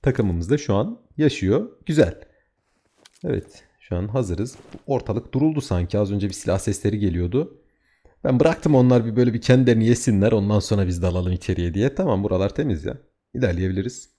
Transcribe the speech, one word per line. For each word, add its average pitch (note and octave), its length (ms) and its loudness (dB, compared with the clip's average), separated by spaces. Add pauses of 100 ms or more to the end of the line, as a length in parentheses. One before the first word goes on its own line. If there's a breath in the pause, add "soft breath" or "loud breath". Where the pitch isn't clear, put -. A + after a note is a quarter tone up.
takımımızda G#2 560 0
şu - 160 -2
an E3+ 260 -2 (160)
yaşıyor. D3 540 0 (160)
Güzel. D3 340 0 (1040)
Evet, - 400 -6 (160)
şu - 160 -8
an F#2+ 120 -4
hazırız. G#2 480 -4 (300)
Ortalık A#2 480 -4
duruldu D3+ 260 2
sanki. F2+ 380 -2
Az G2+ 140 0
önce G2+ 160 -2
bir F2+ 60 -6
silah - 240 -2
sesleri G#2 400 -2
geliyordu. F2 640 -2 (640)
Ben B2+ 160 2
bıraktım D#3 340 2
onlar B2 320 6
bir A2 100 -4
böyle B2 180 2
bir A2+ 60 -4
kendilerini B2 460 4
yesinler. A2+ 460 2
Ondan G#2 280 2
sonra G2+ 260 0
biz F2 160 -2
dalalım F2+ 300 0
içeriye F2 420 -2
diye. A#2 200 0
Tamam, A2+ 300 -2
buralar F#2+ 300 -2
temiz G#2 300 -4
ya. - 140 -6 (360)
İlerleyebiliriz. F#2+ 840 -4